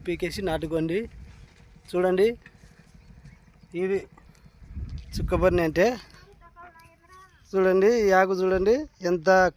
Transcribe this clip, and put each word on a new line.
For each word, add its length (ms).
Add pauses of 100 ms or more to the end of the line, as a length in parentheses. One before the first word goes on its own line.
పీకేసి 440
నాటుకోండి. 480 (920)
చూడండి, 360 (1600)
ఇది 160 (1160)
చుక్కబర్ని 520
అంటే 180 (1700)
చూడండి, 380 (160)
ఈ 40 (100)
ఆకు 220
చూడండి, 340 (340)
ఎంత 200 (260)